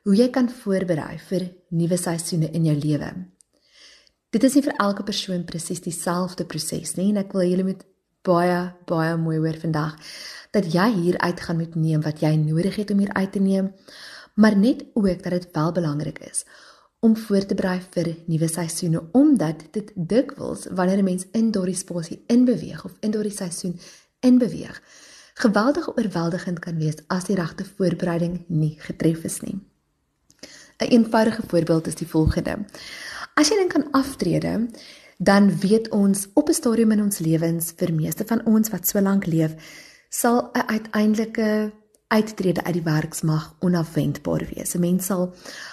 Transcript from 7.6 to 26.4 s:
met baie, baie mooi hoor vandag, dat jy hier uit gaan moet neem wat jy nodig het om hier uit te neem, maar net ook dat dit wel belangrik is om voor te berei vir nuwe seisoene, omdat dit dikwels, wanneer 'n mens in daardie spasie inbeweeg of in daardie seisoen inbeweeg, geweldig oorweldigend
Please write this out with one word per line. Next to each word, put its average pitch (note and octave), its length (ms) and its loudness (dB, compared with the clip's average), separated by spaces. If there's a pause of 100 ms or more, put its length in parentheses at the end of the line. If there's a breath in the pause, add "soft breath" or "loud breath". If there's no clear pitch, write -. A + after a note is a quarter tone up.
met F#3+ 200 -4 (380)
baie, F3+ 520 2 (120)
baie E3 300 0
mooi D#3+ 220 0
hoor D#3 220 0
vandag, D#3 360 -2 (540 loud breath)
dat F3 220 0
jy G3 200 4
hier F3+ 260 0
uit F3 220 -2
gaan E3+ 180 -4
moet E3 160 -6
neem D#3+ 260 0
wat D#3 200 -4
jy D#3 160 2
nodig D#3+ 400 0
het G#3+ 140 -4
om G3+ 80 2
hier G3+ 160 0
uit F#3+ 180 -2
te G3+ 80 -2
neem, F#3+ 320 2 (640 loud breath)
maar G#3+ 220 6
net A#3 280 2 (100)
ook G3 280 0
dat F3 100 -6
dit F3+ 200 -4
wel D#3+ 200 0
belangrik D3+ 460 -4
is - 260 -10 (560 soft breath)
om A3+ 160 6
voor G3 300 0
te G3 80 -2
berei F#3 260 -2 (140)
vir E3 220 -2 (100)
nuwe D#3+ 220 0
seisoene, E3 640 -4
omdat A#3 600 4
dit G#3 220 -6
dikwels, A3 760 -4
wanneer F#3 280 0
'n G3 60 2
mens F#3 280 -2
in A3+ 180 0
daardie F#3 260 -2
spasie - 500 -8
inbeweeg A#3+ 580 2
of F#3 160 -16
in G#3+ 100 -2
daardie G#3+ 220 -2
seisoen F3 460 -8 (420 loud breath)
inbeweeg, B3 640 4 (520 loud breath)
geweldig B3+ 640 2
oorweldigend F3 600 -2